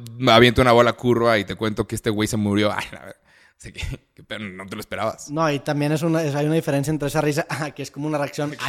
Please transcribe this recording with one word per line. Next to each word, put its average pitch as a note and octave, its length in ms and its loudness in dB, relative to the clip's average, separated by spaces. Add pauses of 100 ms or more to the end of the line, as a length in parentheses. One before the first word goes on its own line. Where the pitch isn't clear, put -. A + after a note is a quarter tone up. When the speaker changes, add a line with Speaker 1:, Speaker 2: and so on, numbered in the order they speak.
(180)
Speaker 1:
me B2 140 2
aviento A#2+ 300 8
una B2+ 100 6
bola A#2 220 6
curva A#2 440 2
y G2+ 60 0
te F#2 120 -8
cuento G#2+ 300 -4
que A2+ 100 -8
este A2+ 140 -4
güey G#2+ 200 0
se A2+ 80 -4
murió, G#2 340 2
<laughs> F#2+ 40 -6
ay, G2 180 -4
la D#2+ 60 -16
verga, - 200 -20 (380)
sé G2 160 -18
que, - 80 -14 (320)
que, - 100 -20
pero G#2 220 -12
no F#2+ 200 -14
te F#2+ 100 -14
lo G#2+ 40 -10
esperabas. G#2 500 -8
Speaker 2:
No, D3+ 220 0
y C#3+ 80 -2
también D3 320 -2
es D3+ 100 -2
una, E3 220 0
es, C#3+ 100 -2
hay D3 120 -2
una D#3 100 0
diferencia D3+ 360 0
entre C#3+ 180 -2
esa D#3 100 -2
risa, D3+ 260 0 (140)
<laughs> D3 160 -8
que C#3 80 -12
es - 80 -12
como C#3+ 160 -8
una D3+ 100 -2
reacción, D3 360 -6
a - 20 -12 (140)